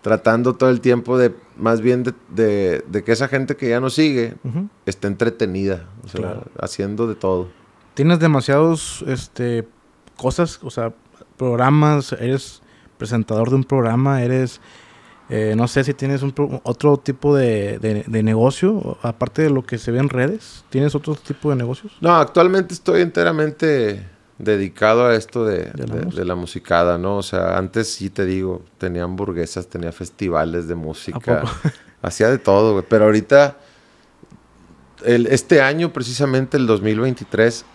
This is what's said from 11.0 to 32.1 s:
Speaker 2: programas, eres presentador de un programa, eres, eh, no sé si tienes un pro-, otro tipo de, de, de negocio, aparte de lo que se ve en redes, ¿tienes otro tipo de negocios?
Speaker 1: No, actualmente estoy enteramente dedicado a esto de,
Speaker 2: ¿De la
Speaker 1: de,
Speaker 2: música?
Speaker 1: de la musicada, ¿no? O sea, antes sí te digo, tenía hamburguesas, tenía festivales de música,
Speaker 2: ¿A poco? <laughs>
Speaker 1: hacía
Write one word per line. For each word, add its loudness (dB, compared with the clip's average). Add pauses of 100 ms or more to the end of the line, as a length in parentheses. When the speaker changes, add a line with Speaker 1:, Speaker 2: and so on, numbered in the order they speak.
Speaker 2:
programas, 2
eres -6 (380)
presentador -2
de 2
un 2
programa, 0
eres, -2 (680)
eh, -2
no 2
sé 0
si -2
tienes -2
un -2
pro-, -4
otro 2
tipo 0
de, 0
de, -2
de 0
negocio, 0
aparte -4
de 4
lo 0
que -6
se -6
ve 0
en 2
redes, -4
¿tienes 0
otro -4
tipo -6
de 0
negocios? -8
Speaker 1:
No, 4
actualmente 2
estoy 0
enteramente 0 (320)
dedicado 2
a 4
esto -4
de, -2
Speaker 2:
¿De -10
la -8
Speaker 1:
de, -4
Speaker 2:
música? -6
Speaker 1:
de -4
la -4
musicada, 0
¿no? -2
O -4
sea, -2
antes -2
sí -8
te -4
digo, -4 (160)
tenía -6
hamburguesas, -6
tenía -10
festivales -4
de -4
música, -6
Speaker 2:
¿A -2
poco? -6 (260)
<laughs> -20
Speaker 1:
hacía 0